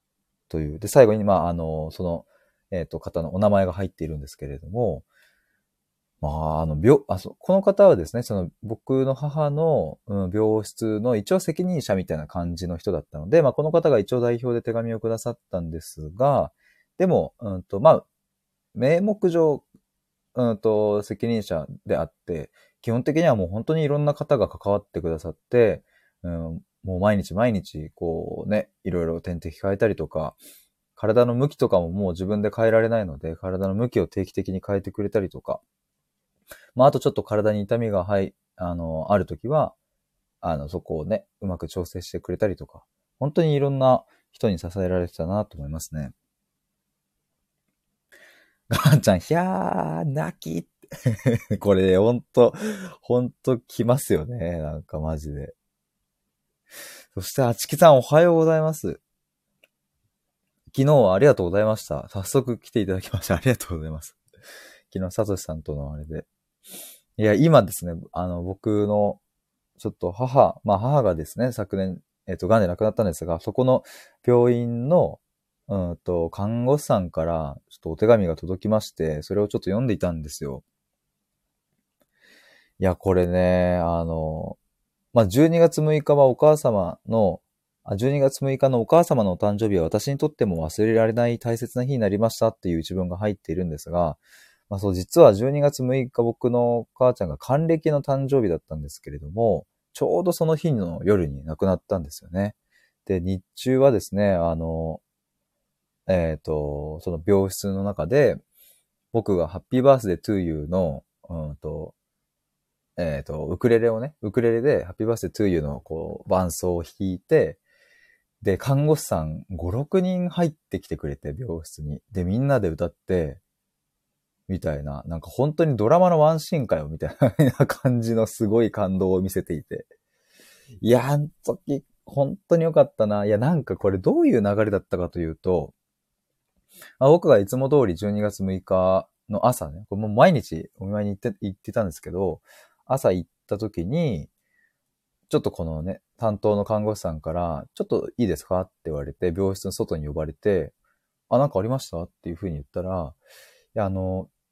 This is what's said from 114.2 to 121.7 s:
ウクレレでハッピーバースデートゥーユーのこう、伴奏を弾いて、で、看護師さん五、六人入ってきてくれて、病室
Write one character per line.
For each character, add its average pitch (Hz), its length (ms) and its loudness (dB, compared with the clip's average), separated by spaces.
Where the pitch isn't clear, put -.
ウ 107 100 -6
ク 123 100 0
レ 117 100 4
レ 117 100 0
で 127 220 2
ハ 92 80 -14
ッ - 40 -16
ピ 110 100 -4
ー - 20 0
バ 117 60 0
ー 110 40 -2
ス - 40 -10
デ 92 80 -6
ー - 20 -8
ト - 120 -2
ゥ - 40 4
ー - 20 2
ユ 85 100 2
ー - 40 0
の 71 160 -6
こ 78 480 -10
う、 - 20 -16
伴 92 220 0
奏 90 240 -2
を 82 80 -6
弾 95 280 -6
い 92 80 -6
て、 123 380 2
で、 98 160 0
看 139 280 0
護 151 100 4
師 - 80 -10
さ 87 180 -2
ん 78 280 -8
五、 90 220 -6
六 147 300 -2
人 180 280 -2
入 175 180 -2
っ 151 40 -2
て - 280 -10
き - 80 -14
て 80 100 -8
く 78 100 -10
れ 69 80 -6
て、 73 220 -10
病 82 260 -8
室 - 180 -18